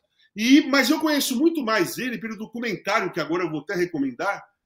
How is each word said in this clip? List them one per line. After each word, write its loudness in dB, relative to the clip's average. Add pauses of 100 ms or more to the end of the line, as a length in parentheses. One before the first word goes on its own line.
(360)
E, 6
mas 4
eu 2
conheço 0
muito 0
mais 0
ele -6
pelo -10
documentário, -4
que -6
agora -2
eu -4
vou -6
até -8
recomendar, -4 (200)